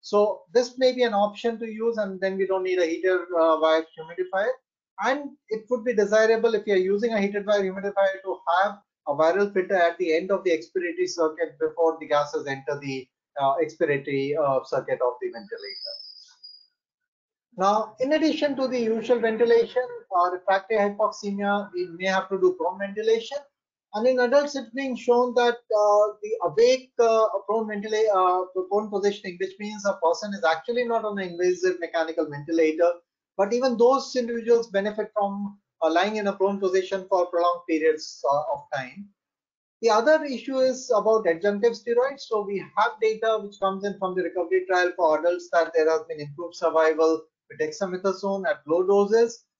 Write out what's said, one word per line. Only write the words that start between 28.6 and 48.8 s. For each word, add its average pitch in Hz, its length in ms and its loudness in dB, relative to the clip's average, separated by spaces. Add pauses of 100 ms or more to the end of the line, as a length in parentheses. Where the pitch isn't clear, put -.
prone 208 200 0
positioning, 196 500 -2
which 190 180 -6
means 208 280 -8
a 190 160 -2
person 175 320 0
is 165 100 -8
actually 233 400 0
not 226 200 -2
on 208 140 -4
an 185 120 -6
invasive 180 500 0
mechanical 165 500 -2
ventilator, 160 600 0 (460)
but 196 160 0
even 247 240 0
those 247 380 4
individuals 233 520 0
benefit 208 460 -4
from, 202 440 -4 (240)
uh, 160 80 2
lying 190 260 0
in 214 100 -2
a 196 80 0
prone 196 260 0
position 190 480 -2
for 180 180 2
prolonged 175 420 0
periods, 156 640 -2
uh, 143 120 2 (100)
of - 120 -8 (100)
time. 135 340 -12 (720)
The 226 100 4
other 277 340 6
issue 269 340 -6
is 262 360 0
about 214 300 4
adjunctive 202 580 2
steroids. 247 380 0
So 214 220 -4
we 196 200 -4 (140)
have 226 240 2
data 220 420 0
which 202 180 -14
comes 190 240 -2
in 196 140 -6
from 185 160 -4
the 185 80 -2
recovery 180 440 -2
trial 180 300 2
for 156 240 2
adults 175 320 -2
that 165 220 2
there 160 140 4
has 160 200 2
been 156 120 -10
improved 147 340 -10
survival 160 680 2 (260)
with 143 120 -14
dexamethasone 190 880 -4
at 151 180 -4
low 165 180 2